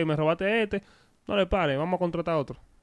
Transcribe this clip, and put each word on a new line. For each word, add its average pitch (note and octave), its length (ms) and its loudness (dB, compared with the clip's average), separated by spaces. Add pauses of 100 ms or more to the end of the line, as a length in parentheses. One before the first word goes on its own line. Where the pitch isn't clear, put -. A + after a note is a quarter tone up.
me D#3 120 0
robaste F#3+ 460 2
este, G#3 200 -4 (440)
no G#3 100 0
le F#3+ 80 4
pare, E3+ 320 0
vamos F3 200 -2
a - 20 -10
contratar E3+ 360 -2
a - 40 2
otro". C3 180 -4 (260)